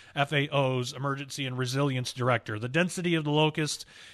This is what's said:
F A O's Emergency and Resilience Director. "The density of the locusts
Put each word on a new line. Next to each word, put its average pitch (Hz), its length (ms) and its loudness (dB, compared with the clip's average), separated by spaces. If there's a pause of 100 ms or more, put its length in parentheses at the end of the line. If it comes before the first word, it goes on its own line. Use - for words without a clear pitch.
(160)
F 143 160 0
A 143 160 2
O's 131 460 0
Emergency 139 520 -4
and 127 120 -4
Resilience 127 560 0
Director. 120 440 0
"The 120 120 -6
density 175 440 0
of 160 120 0
the 147 60 0
locusts 151 540 2 (280)